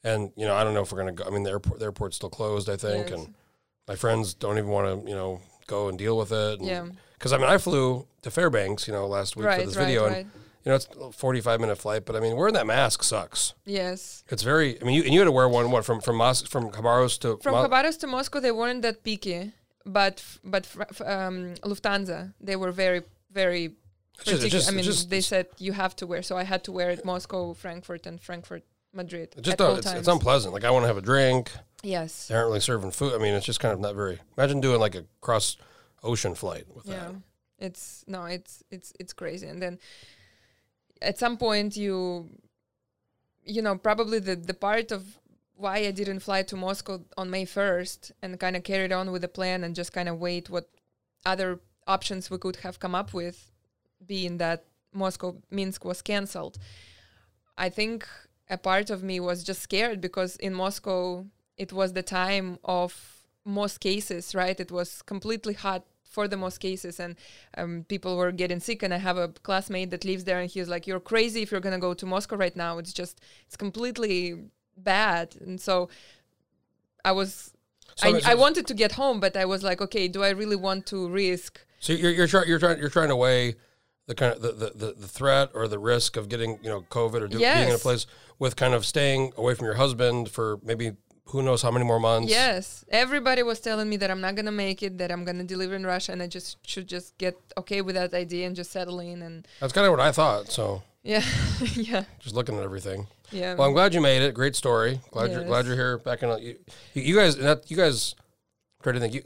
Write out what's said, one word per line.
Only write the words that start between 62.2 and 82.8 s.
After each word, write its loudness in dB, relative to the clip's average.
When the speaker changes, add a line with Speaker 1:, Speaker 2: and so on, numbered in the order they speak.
Speaker 2:
of -4
most -4
cases, -4
right? 0
It -8
was -8
completely -6
hot -6
for 0
the -4
most -8
cases, -8
and, -8
um, -6
people -4
were 2
getting -2
sick. -6
And -2
I -2
have 0
a -2
classmate -2
that -8
lives -4
there, 0
and -6
he -6
was -6
like, -8
"You're -4
crazy 2
if -6
you're -2
gonna -2
go 0
to -10
Moscow -4
right 0
now. -6
It's -12
just, -12
it's -20
completely -4
bad." 2
And -10
so 0
I 4
was, -2
Speaker 1:
So, 6
Speaker 2:
I, 6
Speaker 1:
so 6
Speaker 2:
I 10
wanted 6
to -4
get 2
home, 2
but 2
I 2
was -2
like, 0
"Okay, -2
do -2
I 4
really -2
want -2
to -6
risk?" -2
Speaker 1:
So 0
you're, 4
you're 6
try-, 8
you're 4
trying, 4
you're -2